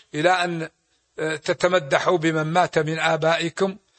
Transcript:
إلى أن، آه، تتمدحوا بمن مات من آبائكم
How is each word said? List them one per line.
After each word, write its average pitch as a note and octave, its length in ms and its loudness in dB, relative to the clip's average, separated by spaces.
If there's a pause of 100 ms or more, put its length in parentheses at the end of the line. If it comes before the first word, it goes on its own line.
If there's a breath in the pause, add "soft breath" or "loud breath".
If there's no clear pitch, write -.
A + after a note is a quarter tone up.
(140 loud breath)
إلى D#3 160 2
أن، F3 400 -2 (480)
آه، D#3 180 -4
تتمدحوا F3 800 0
بمن D#3+ 240 0
مات E3 360 0
من D#3+ 200 -2
آبائكم E3 760 0 (220 soft breath)